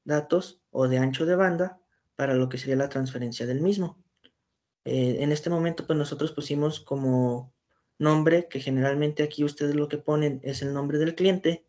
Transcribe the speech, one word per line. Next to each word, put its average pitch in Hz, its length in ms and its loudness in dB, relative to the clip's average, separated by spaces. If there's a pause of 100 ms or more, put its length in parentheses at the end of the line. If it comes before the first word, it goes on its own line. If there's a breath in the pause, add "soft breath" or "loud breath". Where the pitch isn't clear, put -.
datos 151 580 -2 (120)
o 131 160 2
de 127 100 2
ancho 131 280 0
de 180 100 4
banda 185 440 2 (360)
para 135 180 0
lo 127 140 4
que 131 100 -6
sería 135 160 -2
la 135 140 2
transferencia 127 580 -6
del 127 140 -2
mismo. 185 420 -2 (840)
Eh, 127 360 0
en 143 100 2
este 151 180 -2
momento, 170 380 0
pues, 156 100 2
nosotros 151 360 -2
pusimos 147 480 -2
como 127 760 0 (460)
nombre, 156 480 2
que - 100 -8
generalmente 139 640 0
aquí 151 220 -2
ustedes 147 320 -2
lo 147 100 0
que 147 120 -6
ponen 147 440 0
es 135 180 -6
el 139 140 -4
nombre 143 240 -2
del 160 160 0
cliente, 185 540 2